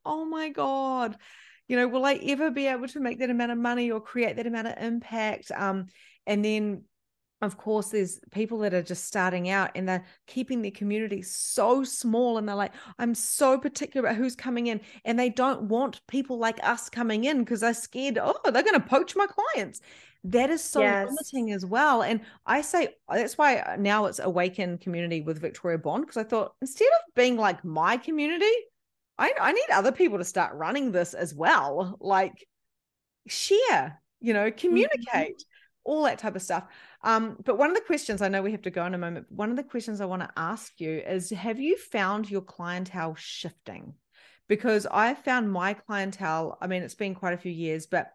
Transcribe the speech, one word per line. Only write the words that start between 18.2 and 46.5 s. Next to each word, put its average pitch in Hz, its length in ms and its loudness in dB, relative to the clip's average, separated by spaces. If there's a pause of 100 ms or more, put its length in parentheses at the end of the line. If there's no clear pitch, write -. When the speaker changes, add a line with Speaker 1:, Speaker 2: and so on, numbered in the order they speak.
Speaker 1:
"Oh, - 180 0 (120)
they're 269 120 4
gonna 392 160 6
poach 339 360 2
my 392 120 2
clients." 415 540 -4 (440)
That 240 260 2
is 320 120 0
so - 180 0
Speaker 2:
Yes. 202 260 4
Speaker 1:
limiting 262 440 -4
as 190 140 -4
well. 240 380 4
And 220 180 0 (240)
I 277 160 2
say, - 340 0 (140)
that's 226 300 0
why 269 400 4
now 202 260 2
it's - 140 -4
Awaken 180 580 -2
Community 170 440 -4
with 156 200 -4
Victoria 165 380 -4
Bond, 180 280 -2
'cause - 100 -10
I 220 60 -2
thought, 220 380 -2
instead 415 280 2
of 679 260 4
being 247 220 4
like 196 280 0
my 165 320 2
community, 320 560 0 (640)
I, 320 240 2
I 262 100 4
need 523 200 0
other 202 200 4
people 220 280 2
to 180 40 -4
start 175 320 -2
running 220 360 -2
this 175 240 0
as 151 180 -4
well. 180 680 2
Like, 190 480 0 (800)
share, 330 720 2 (180)
you 226 140 0
know, 208 180 2
Speaker 2:
Mm-hmm. - 60 -16
Speaker 1:
communicate, 359 840 2 (400)
all 302 200 2
that 262 160 2
type 214 160 -6
of 190 80 -6
stuff. 180 220 -4 (380)
Um, 220 400 2
but 214 140 2
one 285 120 6
of 359 60 2
the 440 60 2
questions, 254 400 -2
I 196 80 2
know 196 140 0
we 202 80 -2
have 214 120 -6
to 185 80 -6
go 175 140 -2
in 180 80 -4
a 180 60 -4
moment, 170 300 -6
but - 80 -12
one 214 120 -2
of 247 80 -2
the 285 60 -4
questions 220 380 -6
I 196 40 -2
wanna 180 320 -6
ask 180 420 -8
you 160 200 -4
is, 185 320 -4
have 220 280 -4
you 330 180 2
found 208 520 -2
your 196 120 -2
clientele 180 720 -6
shifting? - 800 -14 (520)
Because 214 380 2
I 226 300 2
found 247 360 0
my 190 220 0
clientele, 190 880 -4